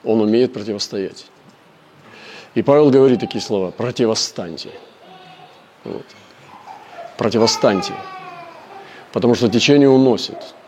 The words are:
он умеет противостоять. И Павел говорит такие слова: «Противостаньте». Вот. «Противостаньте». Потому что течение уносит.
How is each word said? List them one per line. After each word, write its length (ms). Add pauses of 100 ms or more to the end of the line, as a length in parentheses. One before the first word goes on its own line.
он 180
умеет 320
противостоять. 720 (1300)
И 80
Павел 260
говорит 300
такие 240
слова: 260
«Противостаньте». 1000 (1120)
Вот. 220 (1120)
«Противостаньте». 760 (1160)
Потому 240
что 140
течение 380
уносит. 680 (120)